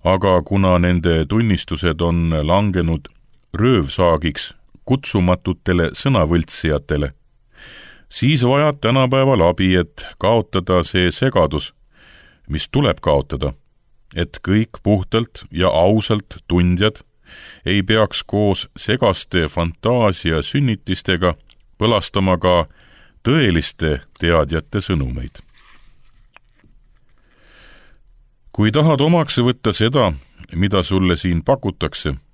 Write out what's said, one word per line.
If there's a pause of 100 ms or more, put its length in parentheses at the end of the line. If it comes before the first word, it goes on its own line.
Aga
kuna
nende
tunnistused
on (160)
langenud (500)
röövsaagiks (320)
kutsumatutele
sõnavõltsijatele, (960)
siis
vajad
tänapäeval
abi,
et (120)
kaotada
see
segadus, (760)
mis
tuleb
kaotada, (600)
et
kõik
puhtalt
ja
ausalt (100)
tundjad (640)
ei
peaks
koos
segaste
fantaasiasünnitistega (440)
põlastama
ka (600)
tõeliste (180)
teadjate
sõnumeid. (3000)
Kui
tahad
omaks
võtta
seda, (420)
mida
sulle
siin
pakutakse (200)